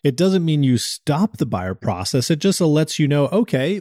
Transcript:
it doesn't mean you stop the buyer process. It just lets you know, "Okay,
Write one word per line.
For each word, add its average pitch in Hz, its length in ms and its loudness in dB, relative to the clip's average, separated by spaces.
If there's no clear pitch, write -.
it 139 120 2
doesn't 185 280 2
mean 151 200 2
you 123 160 2
stop - 580 -2
the 156 80 -2
buyer 95 300 -4
process. 101 560 -2
It 156 80 0
just 196 200 0
lets 156 380 0
you 151 100 2
know, 143 200 2
"Okay, 185 540 0